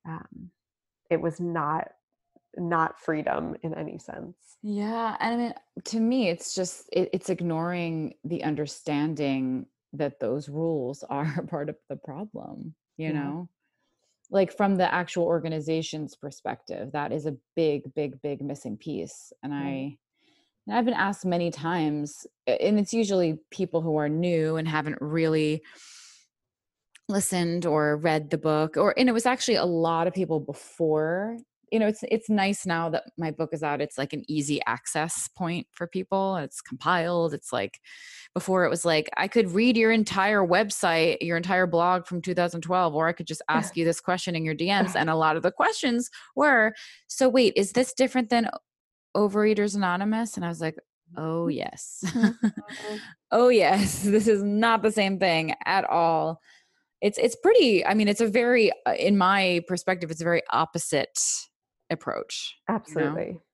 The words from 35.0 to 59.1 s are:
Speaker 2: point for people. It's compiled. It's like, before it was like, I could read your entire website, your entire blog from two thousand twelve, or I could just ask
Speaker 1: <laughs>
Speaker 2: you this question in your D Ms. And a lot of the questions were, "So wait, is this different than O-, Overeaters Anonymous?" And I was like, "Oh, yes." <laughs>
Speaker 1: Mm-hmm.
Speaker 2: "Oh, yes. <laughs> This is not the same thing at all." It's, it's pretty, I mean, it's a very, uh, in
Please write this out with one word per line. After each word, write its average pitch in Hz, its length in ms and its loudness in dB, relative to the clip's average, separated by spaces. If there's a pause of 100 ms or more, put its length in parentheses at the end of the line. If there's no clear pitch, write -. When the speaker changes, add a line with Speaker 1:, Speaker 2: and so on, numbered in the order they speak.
Speaker 2:
point 170 440 -6
for 175 140 -10
people. 190 500 -2
It's 143 260 -8
compiled. 165 720 0
It's - 180 -10
like, 101 280 -4 (540)
before 185 300 2
it - 60 2
was 165 140 -2
like, 156 320 2
I 190 120 -2
could 214 220 2
read 226 260 4
your 220 140 6
entire 208 560 4
website, 170 760 2
your 170 160 0
entire 180 300 2
blog 175 400 2
from 175 160 -6
two 180 120 -4
thousand 170 260 0
twelve, 170 340 0
or 160 140 2
I 170 40 0
could 165 140 -8
just - 220 -8
ask 160 280 0
Speaker 1:
<laughs> - 0 -
Speaker 2:
you 165 80 0
this 165 160 2
question 180 360 -2
in 160 80 -2
your 156 100 -2
D 160 120 -2
Ms. 190 300 2
And 160 140 2
a 160 60 2
lot 156 200 2
of 165 60 -2
the 175 80 2
questions 269 580 0 (280)
were, 240 380 4 (320)
"So - 220 2
wait, 240 280 6
is 196 160 2
this 254 200 2
different 254 380 0
than 233 180 2 (640)
O-, 202 140 4
Overeaters 208 460 2
Anonymous?" 202 600 0
And 180 80 -4
I 170 40 -4
was 165 120 -8
like, 160 160 -2 (400)
"Oh, 165 320 -2
yes." - 600 -8
<laughs> - 60 -6
Speaker 1:
Mm-hmm. 233 840 -2 (340)
Speaker 2:
"Oh, 240 180 6
yes. 190 560 4
<laughs> 202 100 4
This 214 140 4
is 202 140 4
not 214 400 2
the 220 100 4
same 196 260 2
thing 160 360 2 (100)
at 190 200 2
all." 165 560 2 (600)
It's, 208 180 0
it's 226 180 2
pretty, 330 500 6
I 196 80 2
mean, 214 140 4
it's 202 120 0
a 233 60 4
very, 233 460 4 (120)
uh, 123 100 2
in 196 220 2